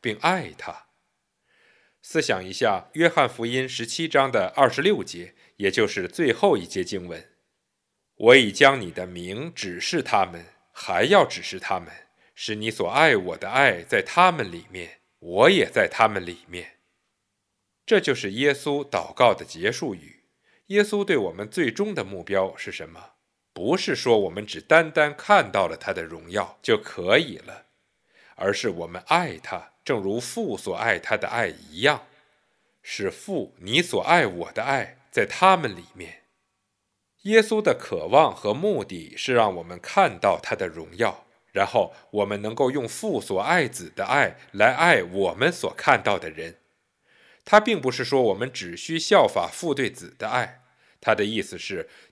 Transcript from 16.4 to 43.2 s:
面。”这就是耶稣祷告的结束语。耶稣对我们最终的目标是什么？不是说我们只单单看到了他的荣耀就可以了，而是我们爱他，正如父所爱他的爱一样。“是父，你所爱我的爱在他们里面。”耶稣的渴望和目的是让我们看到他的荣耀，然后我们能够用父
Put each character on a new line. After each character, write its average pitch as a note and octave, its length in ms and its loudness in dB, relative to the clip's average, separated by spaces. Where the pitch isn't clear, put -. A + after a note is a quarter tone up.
面。” F2 260 -16
这 - 120 4
就 C#3 160 0
是 G2+ 180 -6
耶 C#3 200 2
稣 C#3+ 340 -4
祷 E2 280 -6
告 A#2+ 180 6
的 - 140 -6
结 F2 260 -4
束 A#2+ 220 -6
语。 - 260 -18
耶 G3+ 140 2
稣 G3+ 220 -2
对 E3 140 0
我 F#2+ 120 -2
们 F#2+ 160 -8
最 C#3 240 -2
终 G#3 240 -4
的 C3+ 80 -4
目 F#2+ 200 -10
标 F#2+ 340 -2
是 - 160 -12
什 D#2+ 160 -14
么？ E2 220 -20
不 A#2 240 -2
是 F#3 180 -4
说 A#2 260 4
我 F#2 100 -2
们 G2+ 160 -10
只 - 160 -12
单 D#3+ 280 4
单 D3 240 0
看 D3+ 380 4
到 G2 160 2
了 D#2+ 80 -8
他 - 160 -6
的 F2 100 -6
荣 E2 280 -14
耀 F#2 320 -6
就 A2+ 160 2
可 G2 400 0
以 D#3 180 -4
了， - 300 -20
而 G2 140 0
是 G2+ 200 -2
我 E2+ 160 -6
们 F2 220 -12
爱 D#3+ 280 0
他， - 360 -12
正 B2 160 -2
如 G2 180 -4
父 C#3+ 380 -6
所 F#2 180 -8
爱 G#2 240 0
他 A2 200 -2
的 G2 100 -6
爱 A2 200 -2
一 D#2+ 320 -14
样。 C3+ 260 2
“是 - 280 -6
父， D3 480 -8
你 A2+ 240 0
所 A2 180 -2
爱 D#3+ 260 0
我 F2 260 -10
的 G#2 100 -6
爱 C3 340 -6
在 G#2+ 160 -2
他 F#3+ 280 2
们 C3+ 220 -4
里 F2 160 -18
面。” F2 300 -20
耶 A3 180 6
稣 G#3+ 180 -2
的 E3+ 180 2
渴 D#2+ 280 -8
望 A#2+ 280 4
和 G#2 200 -2
目 E3 280 -2
的 E2+ 360 -12
是 - 160 -2
让 A2 220 4
我 E2+ 60 -10
们 F2 160 -14
看 C3+ 400 0
到 F#2 240 2
他 - 140 -4
的 F#2 100 -4
荣 E2 300 -12
耀， G2+ 300 -4
然 F#2+ 140 0
后 G2 280 0
我 G#2 140 0
们 G2+ 160 -4
能 G#2+ 140 -8
够 B2+ 160 0
用 C3+ 180 -4
父 E3+ 320 -4